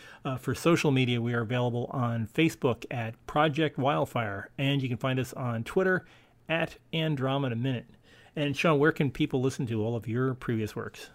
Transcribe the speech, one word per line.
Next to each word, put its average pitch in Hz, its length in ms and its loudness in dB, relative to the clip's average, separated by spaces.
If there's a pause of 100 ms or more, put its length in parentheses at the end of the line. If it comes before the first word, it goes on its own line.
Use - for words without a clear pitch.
(260)
Uh, 165 140 -4
for 127 160 -2
social 160 360 4
media, 123 300 4
we 120 140 0
are 120 80 0
available 120 500 -2
on 117 340 0
Facebook 156 640 2
at 113 240 -6 (120)
Project 151 500 2
Wildfire, 127 800 -2
and 139 260 2
you 131 60 -2
can 120 80 -2
find 131 240 -2
us 123 140 -6
on 117 300 -4
Twitter 185 420 2 (420)
at 165 300 -4 (160)
Andromeda 139 640 0
Minute. 123 340 -2 (440)
And 143 220 -2
Sean, 156 220 4
where 151 140 6
can 143 180 0
people 143 320 0
listen 131 240 -2
to 110 180 -2
all 117 120 -2
of 110 120 -8
your 127 240 0
previous 110 420 -4
works? - 400 -10